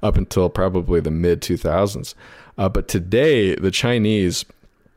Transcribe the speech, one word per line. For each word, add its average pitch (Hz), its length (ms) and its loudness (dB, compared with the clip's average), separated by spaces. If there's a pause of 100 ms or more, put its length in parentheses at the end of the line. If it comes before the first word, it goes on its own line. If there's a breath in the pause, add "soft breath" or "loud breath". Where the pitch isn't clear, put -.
up 104 140 0
until 92 320 0
probably 90 520 0
the 78 100 -4
mid 85 320 0
two 90 140 -2
thousands. 95 580 -2 (420 loud breath)
Uh, 98 120 -2
but - 200 -2
today, 107 640 2
the 95 160 0
Chinese 107 760 0 (520)